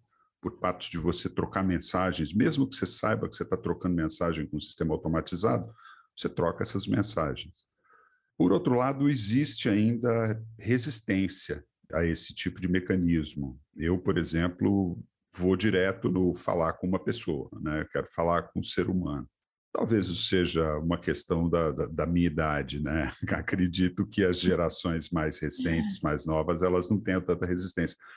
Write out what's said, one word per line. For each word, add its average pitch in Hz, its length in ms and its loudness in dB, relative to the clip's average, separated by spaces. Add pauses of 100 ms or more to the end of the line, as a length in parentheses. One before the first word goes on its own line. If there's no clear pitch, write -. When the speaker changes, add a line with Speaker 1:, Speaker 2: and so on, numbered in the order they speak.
(380)
Speaker 1:
por - 200 -8
parte - 320 -2
de 87 80 -4
você 85 320 0
trocar - 320 -2
mensagens, 90 720 0
mesmo 139 340 2
que - 80 -6
você - 80 -2
saiba - 420 0
que - 80 -8
você 85 120 -4
tá 92 100 -4
trocando 87 400 -2
mensagem 80 500 -2
com 76 120 -6
um - 20 -8
sistema 80 320 -4
automatizado, 82 800 -2 (420)
você - 140 -4
troca - 340 -2
essas - 240 -6
mensagens. 101 800 -2 (680)
Por 170 160 4
outro 160 220 4
lado, 135 340 4
existe 127 580 2
ainda 113 760 2 (160)
resistência 101 1040 -2 (280)
a 85 120 2
esse 82 300 -2
tipo - 260 -6
de 92 80 -2
mecanismo. 85 880 0 (180)
Eu, 85 220 2
por 90 200 0
exemplo, 90 800 0 (360)
vou 92 220 4
direto 95 520 2
no 92 260 2
falar 85 400 0
com - 120 -6
uma 92 160 0
pessoa, 73 460 -4 (120)
né? 78 220 -2
Eu 76 60 -8
quero - 180 -4
falar 85 380 0
com - 160 -6
um - 40 -4
ser - 240 -2
humano. 76 400 -2 (440)
Talvez 107 340 2
isso 87 180 -2
seja 80 540 2
uma 82 200 0
questão 82 500 0
da, 82 220 2
da, 71 160 -2
da 80 200 -2
minha 85 200 4
idade, 76 540 -2
né? 73 280 0 (120)
<laughs> 85 100 -4
Acredito 92 720 0
que 101 200 2
as 90 160 2
gerações 85 680 0
mais 78 280 0
recentes, 78 640 0
Speaker 2:
É. 78 60 0
Speaker 1:
mais 76 180 -2
novas, 80 360 0
elas 90 280 2
não 104 80 2
tenham 92 220 0
tanta 87 260 -2
resistência. 90 500 -2 (200)